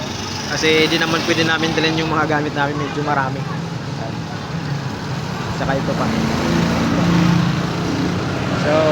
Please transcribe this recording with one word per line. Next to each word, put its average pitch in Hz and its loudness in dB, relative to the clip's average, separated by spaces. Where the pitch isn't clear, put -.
Kasi 156 4
di 165 2
naman 165 2
pwede 165 2
namin 160 2
dalhin 160 2
yung 160 0
mga 151 2
gamit 147 -2
namin, 147 0
medyo 147 -4
marami. 135 0
Saka 131 0
ito 135 -2
pa. 127 0
So, 147 2